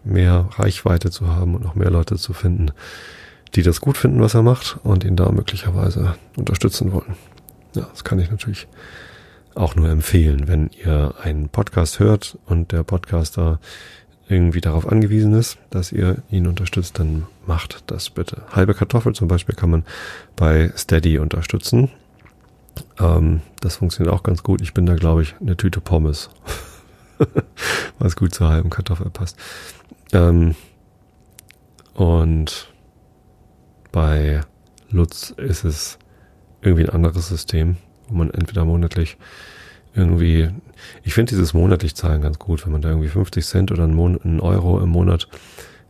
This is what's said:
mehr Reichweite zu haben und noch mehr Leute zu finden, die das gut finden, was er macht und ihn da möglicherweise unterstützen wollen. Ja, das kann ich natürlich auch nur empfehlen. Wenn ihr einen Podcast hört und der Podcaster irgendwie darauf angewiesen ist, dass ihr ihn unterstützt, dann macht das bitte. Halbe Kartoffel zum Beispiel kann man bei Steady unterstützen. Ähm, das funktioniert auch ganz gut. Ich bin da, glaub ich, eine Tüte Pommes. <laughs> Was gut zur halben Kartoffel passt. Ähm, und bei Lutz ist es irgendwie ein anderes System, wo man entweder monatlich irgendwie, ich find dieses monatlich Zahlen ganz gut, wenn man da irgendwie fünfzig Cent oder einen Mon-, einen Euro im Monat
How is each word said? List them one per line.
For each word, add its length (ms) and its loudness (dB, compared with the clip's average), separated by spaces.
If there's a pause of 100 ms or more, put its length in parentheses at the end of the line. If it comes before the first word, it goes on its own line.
mehr 480 2
Reichweite 600 0
zu 160 -4
haben 280 0
und 80 -6
noch 120 -6
mehr 140 2
Leute 280 0
zu 160 -8
finden, 380 0 (840)
die 80 4
das 180 2
gut 160 -2
finden, 240 2
was 120 4
er 100 4
macht 400 2
und 200 2
ihn 120 0
da 160 4
möglicherweise 840 -2 (200)
unterstützen 560 -2
wollen. 240 -6 (600)
Ja, 160 -6
das 120 -20
kann 160 -2
ich 100 -2
natürlich 380 -8 (880)
auch 200 -2
nur 140 4
empfehlen. 580 2
Wenn 220 0 (140)
ihr 380 0
einen 280 -4
Podcast 500 -2
hört 460 0
und 260 -2
der 120 0
Podcaster 760 -2 (720)
irgendwie 320 2
darauf 260 0
angewiesen 460 2
ist, 240 0 (120)
dass 220 -6
ihr 380 -2
ihn 180 0
unterstützt, 520 -4
dann 280 -2 (180)
macht 420 -6
das 220 -10
bitte. 420 -10
Halbe 220 2
Kartoffel 400 0
zum 140 -2
Beispiel 280 0
kann 140 0
man 160 2 (500)
bei 420 2
Steady 420 2
unterstützen. 720 -2 (1080)
Ähm, 420 2 (200)
das 160 -6
funktioniert 360 -2
auch 100 -2
ganz 200 -2
gut. 180 0
Ich 120 -6
bin 120 2
da, 100 4
glaub 240 2
ich, 200 -2
eine 180 -2
Tüte 240 -2
Pommes. 480 -2 (920)
<laughs> 800 -4
Was 160 0
gut 180 -2
zur 160 0
halben 200 0
Kartoffel 400 -6
passt. 280 -10 (720)
Ähm, 440 6 (1400)
und 800 0 (1200)
bei 500 0 (480)
Lutz 420 -2
ist 320 -6
es 360 -6 (640)
irgendwie 220 4
ein 60 2
anderes 380 0
System, 500 -2 (300)
wo 80 -6
man 160 0
entweder 340 -2
monatlich 520 -2 (760)
irgendwie, 560 2 (540)
ich 100 -6
find 160 2
dieses 240 0
monatlich 420 2
Zahlen 260 0
ganz 180 -2
gut, 260 -6
wenn 60 -4
man 100 -2
da 80 -2
irgendwie 200 -2
fünfzig 360 -2
Cent 260 0
oder 120 0
einen 100 2
Mon-, 300 2
einen 160 0
Euro 400 2
im 100 0
Monat 380 2 (640)